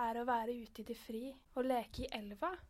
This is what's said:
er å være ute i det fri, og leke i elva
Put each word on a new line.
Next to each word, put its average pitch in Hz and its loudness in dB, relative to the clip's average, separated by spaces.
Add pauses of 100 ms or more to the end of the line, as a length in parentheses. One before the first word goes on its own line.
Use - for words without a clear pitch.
er 226 0
å 240 -2
være 240 4
ute 226 -10
i 208 -12
det 233 -4
fri, 226 -4 (320)
og 254 4
leke 247 2
i - -4
elva 214 -2 (180)